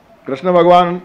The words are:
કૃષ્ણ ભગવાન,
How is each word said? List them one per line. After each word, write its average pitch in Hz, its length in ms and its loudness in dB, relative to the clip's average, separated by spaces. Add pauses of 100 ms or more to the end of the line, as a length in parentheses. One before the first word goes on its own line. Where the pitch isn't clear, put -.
(260)
કૃષ્ણ 135 260 -6
ભગવાન, 175 520 2